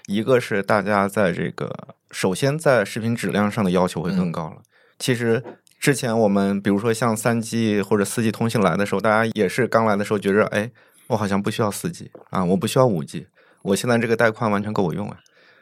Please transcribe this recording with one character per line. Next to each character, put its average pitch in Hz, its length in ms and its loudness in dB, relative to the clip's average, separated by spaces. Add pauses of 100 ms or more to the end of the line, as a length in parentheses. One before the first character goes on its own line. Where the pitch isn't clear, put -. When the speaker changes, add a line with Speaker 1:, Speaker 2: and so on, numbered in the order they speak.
Speaker 1:
一 104 160 -2
个 123 160 4
是 104 200 -4
大 104 220 2
家 101 240 2
在 98 260 0
这 87 180 -6
个， - 220 -8 (380)
首 98 240 -2
先 143 240 0
在 127 260 4
视 - 140 -8
频 117 160 -2
质 104 140 -4
量 104 200 2
上 101 160 0
的 92 60 2
要 90 160 2
求 87 160 -4
会 87 80 -4
更 90 220 0
高 80 180 -6
了。 - 60 -16
Speaker 2:
嗯。 - 60 -20 (360)
Speaker 1:
其 131 160 -2
实 117 280 0 (360)
之 147 160 0
前 117 240 -2
我 110 100 4
们 98 320 2
比 104 80 -2
如 101 100 2
说 113 140 0
像 113 240 0
三 117 240 0
G 110 400 -2
或 101 160 0
者 101 80 2
四 - 180 -4
G 110 100 0
通 113 180 -2
信 120 100 0
来 87 160 2
的 98 80 0
时 98 100 -4
候， 98 60 0
大 113 80 0
家 110 260 2
也 104 140 2
是 113 200 0
刚 113 180 4
来 107 80 2
的 101 100 -2
时 107 80 -4
候 104 60 2
觉 98 140 0
着， 104 140 6
哎， 104 220 0 (380)
我 120 100 0
好 107 120 0
像 98 120 0
不 101 80 -2
需 113 140 -2
要 104 80 2
四 95 200 -6
G 101 200 -14 (200)
啊， 92 140 0
我 90 120 2
不 95 100 0
需 107 100 0
要 131 80 6
五 90 200 0
G， - 240 -12 (340)
我 196 140 2
现 123 120 -2
在 120 80 4
这 117 120 0
个 113 80 2
带 113 160 4
宽 110 180 -2
完 101 100 0
全 104 120 -6
够 107 100 0
我 85 100 -2
用 98 160 -6
啊。 - 80 -14 (460)